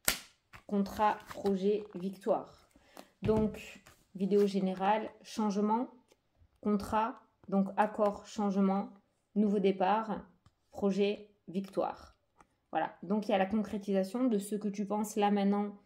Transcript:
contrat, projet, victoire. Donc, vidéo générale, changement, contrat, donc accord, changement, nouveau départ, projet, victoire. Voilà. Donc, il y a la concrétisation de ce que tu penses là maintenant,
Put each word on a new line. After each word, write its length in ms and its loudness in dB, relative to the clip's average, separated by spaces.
contrat, 500 0
projet, 540 0
victoire. 760 -6
Donc, 600 -2
vidéo 300 4
générale, 640 0
changement, 640 0
contrat, 580 0
donc 300 2
accord, 500 2
changement, 600 0
nouveau 240 2
départ, 640 0
projet, 580 0
victoire. 680 -6
Voilà. 180 -2
Donc, 260 -2
il 20 0
y 20 2
a 40 6
la 80 2
concrétisation 800 -2
de 120 2
ce 160 -6
que 140 -4
tu 180 -4
penses 300 -4
là 160 2
maintenant, 540 0